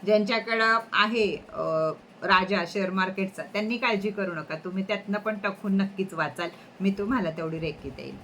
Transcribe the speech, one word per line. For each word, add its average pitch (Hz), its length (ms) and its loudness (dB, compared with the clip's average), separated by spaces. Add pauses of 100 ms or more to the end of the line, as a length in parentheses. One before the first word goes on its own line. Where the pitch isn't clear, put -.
ज्यांच्याकडं 226 720 4 (140)
आहे, 214 440 4 (160)
अ, 160 100 -4 (600)
राजा 185 440 4
शेअर 185 240 -2
मार्केटचा, 190 520 -2
त्यांनी 214 340 -2
काळजी 214 340 0
करू 196 240 -2
नका, 160 220 -6
तुम्ही 185 260 -4
त्यातनं 202 360 -2
पण 214 200 -2
टकून 196 380 0
नक्कीच 196 380 0
वाचाल, 165 340 -2 (320)
मी 190 100 4
तुम्हाला 202 400 0
तेवढी 160 280 -4
रेकी 147 320 -6
देईन. 131 340 -12